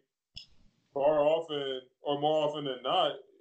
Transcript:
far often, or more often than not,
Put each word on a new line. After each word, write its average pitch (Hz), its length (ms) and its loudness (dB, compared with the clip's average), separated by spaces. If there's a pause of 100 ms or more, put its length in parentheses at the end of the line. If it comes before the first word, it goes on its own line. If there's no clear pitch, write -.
(960)
far 147 260 2
often, 147 640 0 (200)
or 143 180 -2
more 151 280 2
often 147 180 -4
than 127 180 -6
not, 156 280 2 (300)